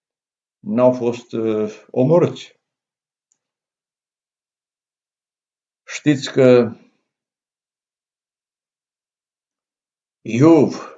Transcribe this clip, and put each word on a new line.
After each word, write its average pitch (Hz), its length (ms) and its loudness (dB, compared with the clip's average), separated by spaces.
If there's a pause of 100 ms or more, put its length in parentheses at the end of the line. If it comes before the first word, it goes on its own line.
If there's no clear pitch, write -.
(580)
n-au 120 340 0
fost, 117 400 -6
uh, 110 580 -6
omorâți. 151 720 -2 (3250)
Știți - 480 -6
că 123 440 2 (3500)
Iov 135 760 0